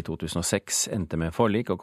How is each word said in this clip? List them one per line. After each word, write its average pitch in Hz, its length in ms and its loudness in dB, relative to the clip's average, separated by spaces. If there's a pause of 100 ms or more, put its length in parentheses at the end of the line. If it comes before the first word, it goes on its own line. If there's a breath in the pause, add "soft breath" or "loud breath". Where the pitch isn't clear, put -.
i - 20 -4
to 80 160 -4
tusen 85 240 -2
og - 80 0
seks - 400 0
endte 85 300 -2
med 82 180 -2
forlik 113 320 4
og 90 120 0